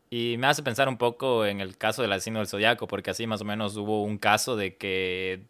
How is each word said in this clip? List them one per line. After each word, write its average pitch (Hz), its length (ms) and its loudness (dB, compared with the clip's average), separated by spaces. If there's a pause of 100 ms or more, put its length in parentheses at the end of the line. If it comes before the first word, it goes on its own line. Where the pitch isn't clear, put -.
(100)
Y 120 280 -2
me 127 80 2
hace 147 160 2
pensar 135 280 2
un 120 80 -6
poco 120 480 2
en 101 140 -2
el 95 180 -8
caso 110 240 0
del 104 100 2
asesino 110 260 -2
del 104 100 -2
Zodiaco, 107 380 2
porque 98 240 -4
así 113 160 -4
más 110 140 -2
o 104 60 -6
menos 104 320 -4
hubo 104 260 0
un 104 140 -2
caso 107 380 4
de 95 200 -4
que 92 720 -2